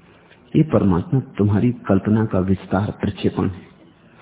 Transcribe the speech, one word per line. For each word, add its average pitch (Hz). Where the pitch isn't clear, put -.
ये 156
परमात्मा 101
तुम्हारी 110
कल्पना 107
का 107
विस्तार 95
प्रक्षेपण -
है। 90